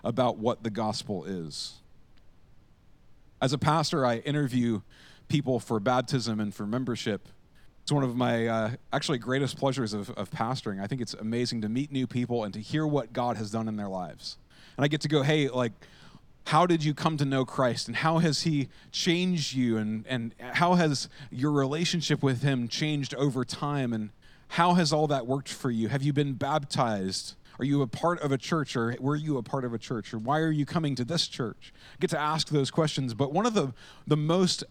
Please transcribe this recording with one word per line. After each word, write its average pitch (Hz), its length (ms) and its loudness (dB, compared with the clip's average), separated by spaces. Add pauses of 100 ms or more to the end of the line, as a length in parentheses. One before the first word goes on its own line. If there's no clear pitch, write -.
about 117 360 2
what 113 240 0
the 113 80 -2
gospel 107 560 -4
is. 85 480 -8 (1700)
As 131 100 2
a 147 60 -2
pastor, 151 480 2
I 117 140 2
interview 123 600 0 (480)
people 131 320 2
for 113 180 0
baptism 120 600 0
and 104 140 -2
for 104 120 -6
membership. 117 640 -2 (540)
It's - 100 -2
one 143 100 4
of 123 140 0
my, 120 300 2
uh, 113 240 0 (240)
actually 143 240 0
greatest 131 400 -2
pleasures 131 340 0
of, 101 180 -6
of 101 200 -6
pastoring. 113 500 -4
I 101 60 -4
think 127 160 -4
it's - 100 -8
amazing 117 480 -2
to 107 80 -2
meet 135 240 -2
new 131 140 0
people 120 380 -2
and 98 100 -6
to 107 80 -8
hear 156 240 -2
what 131 260 0
God 120 240 0
has 104 140 -6
done 113 180 -2
in 107 80 -4
their 101 120 -4
lives. 90 500 -8 (400)
And 135 60 2
I 147 40 4
get 147 140 0
to 151 60 -2
go, 147 140 4
"Hey, 147 280 4
like, 120 220 0 (720)
how 165 200 6
did 165 160 4
you 151 120 2
come 160 240 0
to 143 60 2
know 135 200 2
Christ? 123 420 0
And 123 120 -4
how 165 200 2
has 160 240 2
he 147 260 0 (220)
changed 175 640 0
you? 123 240 2
And, 107 320 -4
and 117 300 -4
how 175 360 2
has 156 340 2 (220)
your 143 220 -2
relationship 147 720 0
with 131 200 2
him 131 240 0
changed 147 480 -2
over 131 300 0
time? 143 480 -2
And 107 180 -4 (380)
how 175 260 6
has 165 160 4
all 156 180 2
that 135 180 0
worked 135 240 -2
for - 200 -4
you? 113 180 2
Have 135 140 0
you 143 120 2
been 143 180 2
baptized? 123 1000 -2 (240)
Are 127 60 -2
you 143 180 4
a 127 40 0
part 165 340 0
of 143 120 0
a 131 60 0
church, - 360 -2
or 117 240 0
were 139 180 0
you 151 200 -2
a 117 60 -2
part 131 240 -4
of 117 80 -4
a 110 40 -2
church? 117 360 -6
Or 110 40 -4
why 131 200 0
are 160 120 2
you 147 140 2
coming 147 300 0
to 123 100 -2
this 156 240 -2
church?" - 460 -8
I - 260 -20
get 180 100 0
to 165 80 -2
ask 151 300 0
those 143 220 2
questions, 143 420 0
but 135 220 -2
one 202 100 2
of 240 80 2
the, 147 220 0 (320)
the 151 100 4
most 170 540 2